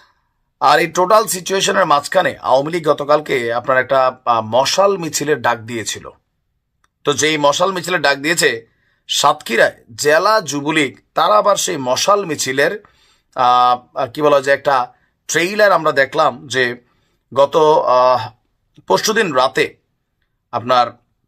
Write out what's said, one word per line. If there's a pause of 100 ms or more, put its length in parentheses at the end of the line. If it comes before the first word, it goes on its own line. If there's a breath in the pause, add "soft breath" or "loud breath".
(600 loud breath)
আর
এই
টোটাল
সিচুয়েশনের
মাঝখানে
আওয়ামী
লীগ
গতকালকে
আপনার
একটা,
আহ,
মশাল
মিছিলের
ডাক
দিয়েছিল। (960)
তো
যেই
মশাল
মিছিলের
ডাক
দিয়েছে, (300)
সাতক্ষীরায় (120)
জেলা
যুবলীগ, (140)
তারা
আবার
সেই
মশাল
মিছিলের, (520 soft breath)
আহ,
কি
বলা
যায়,
একটা (340 soft breath)
ট্রেইলার
আমরা
দেখলাম
যে (560)
গত, (280)
আহ, (580)
পরশুদিন
রাতে (720)
আপনার (400)